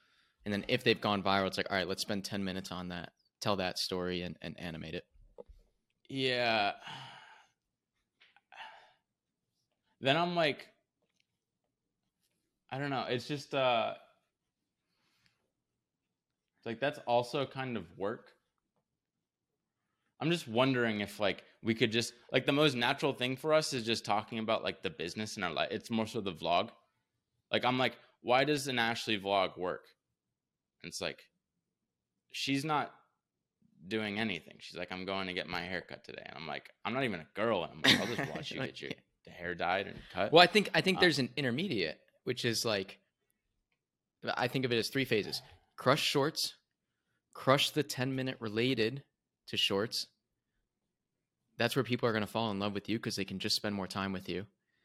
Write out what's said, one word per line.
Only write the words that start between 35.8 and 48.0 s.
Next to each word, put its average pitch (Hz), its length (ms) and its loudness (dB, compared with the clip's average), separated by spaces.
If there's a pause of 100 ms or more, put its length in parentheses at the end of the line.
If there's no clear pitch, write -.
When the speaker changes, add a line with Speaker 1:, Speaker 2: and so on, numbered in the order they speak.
Speaker 2:
cut - 220 -16
today." - 220 -14
And - 120 -14
I'm 80 100 -10
like, 71 220 -8 (160)
"I'm 104 80 -2
not 135 100 0
even 104 160 -2
a 85 160 -14
girl." 104 280 2
And 73 100 -8
I'm 78 80 -12
like, - 180 4 (100)
"I'll 120 60 -4
just - 180 -4
watch - 180 -8
you - 80 -8
Speaker 1:
<laughs> 135 60 -4
Speaker 2:
get - 160 -12
your, 71 100 -10 (340)
the 85 60 -20
hair 87 240 -6
dyed 92 320 0
and 87 120 -12 (140)
cut." 101 180 0
Speaker 1:
Well, 160 100 10
I 175 60 10
think, 202 260 2
I 165 80 4
think 185 160 2
Speaker 2:
Uh, 180 40 4
Speaker 1:
there's 160 180 6
an 123 160 0
intermediate, 123 640 -2 (240)
which 127 220 -4
is, 113 180 2
like, 101 360 -2 (1400)
I 123 120 0
think 131 160 0
of 123 80 0
it 120 60 4
as 107 120 2
three 135 160 0
phases. 98 360 0 (340)
Crush - 260 4
shorts, - 540 0 (800)
crush - 380 4
the 151 120 0
ten-minute 131 560 -4